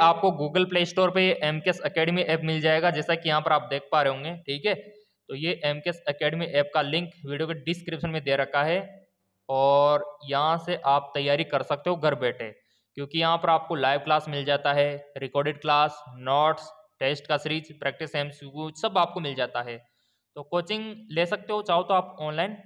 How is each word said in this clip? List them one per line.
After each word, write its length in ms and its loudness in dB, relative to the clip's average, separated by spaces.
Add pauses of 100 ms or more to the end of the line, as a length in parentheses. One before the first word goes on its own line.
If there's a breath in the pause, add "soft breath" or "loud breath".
आपको 320 6
Google 340 0
Play 200 0
Store 260 2
पे 100 4 (200)
एमकेएस 420 0
Academy 380 0
ऐप 200 0
मिल 180 0
जाएगा, 300 4
जैसा 240 0
कि 140 -4
यहाँ 120 2
पर 120 2
आप 160 2
देख 220 -6
पा 100 4
रहे 120 4
होंगे, 240 -8
ठीक 280 -6
है। 100 2
तो 640 -16
ये 280 -4
एमकेएस 440 -2
Academy 360 -2
ऐप 280 0
का 100 2
link 260 -4 (160)
video 220 -4
के 80 -4
डिस्क्रिप्शन 540 -6
में 140 -6
दे 140 0
रखा 260 0
है 160 0 (680)
और 560 4 (200)
यहाँ 340 2
से 280 -6
आप 260 2
तैयारी 320 0
कर 180 0
सकते 260 -2
हो 80 2
घर 200 2
बैठे, 320 -2 (480)
क्योंकि 220 -6
यहाँ 180 2
पर 120 0
आपको 280 2
live 220 2
class 280 0
मिल 180 -4
जाता 280 2
है, 440 0
recorded 440 -2
class, 420 2 (160)
notes, 500 2 (300)
test 280 -2
का 100 0
series, 420 -6
practice 360 -6
एमसीक्यू, 600 -6
सब 200 0
आपको 220 2
मिल 160 -6
जाता 260 -2
है। 160 -8 (580)
तो 100 -12
coaching 500 -4 (160)
ले 140 2
सकते 280 -4
हो, 80 -2
चाहो 220 2
तो 100 -2
आप 280 0
online 440 -4